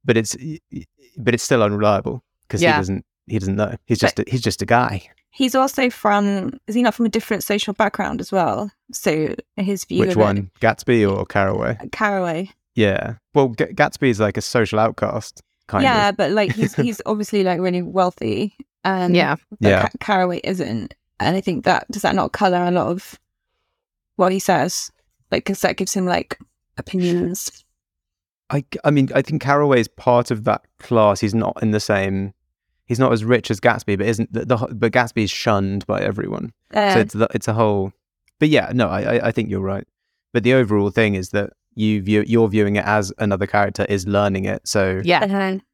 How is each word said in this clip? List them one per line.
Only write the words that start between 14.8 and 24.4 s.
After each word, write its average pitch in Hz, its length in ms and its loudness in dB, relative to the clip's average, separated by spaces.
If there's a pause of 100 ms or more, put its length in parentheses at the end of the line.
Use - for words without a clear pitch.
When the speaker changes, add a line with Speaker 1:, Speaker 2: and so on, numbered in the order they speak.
Speaker 1:
kind - 160 0
Speaker 3:
Yeah, 220 260 2
Speaker 1:
of. 202 80 -4
Speaker 3:
but, 160 140 0
like, 202 220 0
he's, 214 220 -2
Speaker 1:
<laughs> - 0 -
Speaker 3:
he's 226 300 -2
obviously, 208 380 -2
like, 180 160 0
really 180 220 0
wealthy. 180 720 -2 (280)
And 180 320 2
Speaker 2:
Yeah. 156 200 2 (240)
Speaker 3:
but 104 100 4
Speaker 1:
Yeah. 95 200 4
Speaker 3:
Ca-, - 100 -12
Carraway 185 440 0
isn't. 117 500 -6 (260)
And 175 160 0
I 190 60 -2
think - 240 -4
that, - 260 2
does 202 120 -6
that 165 120 2
not - 160 0
colour 180 320 0
a 175 80 0
lot 180 160 0
of - 320 -8 (960)
what 185 160 2
he 196 80 -2
says? 170 520 0 (400)